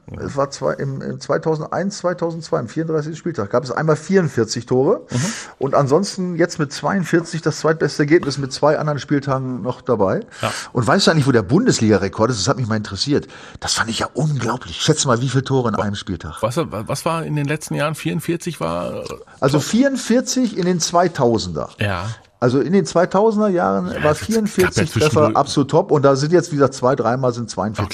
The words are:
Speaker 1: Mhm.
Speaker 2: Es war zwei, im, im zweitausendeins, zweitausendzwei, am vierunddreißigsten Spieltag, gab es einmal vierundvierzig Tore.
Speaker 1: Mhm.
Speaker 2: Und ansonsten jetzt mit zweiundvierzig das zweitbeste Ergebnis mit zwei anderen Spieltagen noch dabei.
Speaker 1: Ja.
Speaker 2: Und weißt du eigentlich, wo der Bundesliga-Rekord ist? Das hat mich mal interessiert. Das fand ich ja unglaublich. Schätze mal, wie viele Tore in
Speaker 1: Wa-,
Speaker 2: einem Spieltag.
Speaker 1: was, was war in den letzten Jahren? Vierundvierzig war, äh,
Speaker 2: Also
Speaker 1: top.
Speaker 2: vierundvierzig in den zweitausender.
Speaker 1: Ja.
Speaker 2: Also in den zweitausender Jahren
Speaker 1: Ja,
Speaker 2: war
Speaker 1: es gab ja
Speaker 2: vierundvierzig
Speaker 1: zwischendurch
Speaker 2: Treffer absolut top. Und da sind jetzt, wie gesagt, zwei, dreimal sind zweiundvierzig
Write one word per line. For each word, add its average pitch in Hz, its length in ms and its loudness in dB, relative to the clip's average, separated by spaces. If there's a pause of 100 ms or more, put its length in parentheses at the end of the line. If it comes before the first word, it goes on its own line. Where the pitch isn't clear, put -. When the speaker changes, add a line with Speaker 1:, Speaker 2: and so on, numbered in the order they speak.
Speaker 1:
Mhm. - 140 -14
Speaker 2:
Es 95 160 -8
war 139 160 -2
zwei, 147 220 -2
im, 135 280 -6
im 131 160 -8
zweitausendeins, 160 800 -4
zweitausendzwei, 170 640 -4
am 120 80 -8
vierunddreißigsten 156 480 -4
Spieltag, 135 340 -6
gab 123 140 0
es 127 80 -6
einmal 151 240 2
vierundvierzig 143 720 0
Tore. 139 340 2 (100)
Speaker 1:
Mhm. - 60 -2 (420)
Speaker 2:
Und 139 160 -2
ansonsten 175 600 2
jetzt 170 240 0
mit 143 120 -2
zweiundvierzig 165 720 -2
das 151 160 -2
zweitbeste 156 460 0
Ergebnis 143 340 2
mit 135 140 -6
zwei 147 260 2
anderen 147 220 -2
Spieltagen 131 600 -2
noch 123 180 -6
dabei. 110 400 0 (220)
Speaker 1:
Ja. 110 100 -2 (200)
Speaker 2:
Und 120 140 0
weißt 180 220 4
du - 20 6
eigentlich, 156 160 4
wo 135 60 4
der 113 100 6
Bundesliga-Rekord 107 880 2
ist? 120 80 -2
Das 95 80 -4
hat 139 100 2
mich 123 120 -2
mal 110 80 -2
interessiert. 104 500 -2 (320)
Das - 160 -6
fand 110 160 -2
ich 110 80 -6
ja - 160 -4
unglaublich. 120 680 -4
Schätze 151 280 2
mal, 117 120 2
wie 135 80 -2
viele 127 140 0
Tore 127 280 0
in 104 60 -2
Speaker 1:
Wa-, - 60 0
Speaker 2:
einem 101 140 -2
Spieltag. 80 440 -8
Speaker 1:
was, - 160 -2
was 113 480 -4
war 165 200 -2
in 151 100 -4
den 143 140 -2
letzten 156 260 -6
Jahren? 147 220 -2
Vierundvierzig 170 640 -4
war, 85 340 -4
äh, - 100 -10 (360)
Speaker 2:
Also 139 180 4
Speaker 1:
top. 135 80 -2
Speaker 2:
vierundvierzig 254 880 2
in 180 100 -2
den 180 120 2
zweitausender. 120 920 0 (100)
Speaker 1:
Ja. 98 260 -2 (320)
Speaker 2:
Also 127 220 2
in 131 120 0
den 190 120 4
zweitausender 202 680 2
Jahren 190 360 0
Speaker 1:
Ja, 143 160 -8
Speaker 2:
war 151 80 4
Speaker 1:
es 151 80 0
gab - 100 -8
ja 214 40 -2
Speaker 2:
vierundvierzig 196 580 0
Speaker 1:
zwischendurch 151 220 2 (140)
Speaker 2:
Treffer - 120 0
absolut 139 320 0
top. 170 220 2
Und 147 100 4
da 139 140 6
sind 151 160 -2
jetzt, 170 180 4
wie 147 60 -4
gesagt, 135 180 4
zwei, 127 220 2
dreimal 123 360 0
sind 117 160 -6
zweiundvierzig 101 460 -4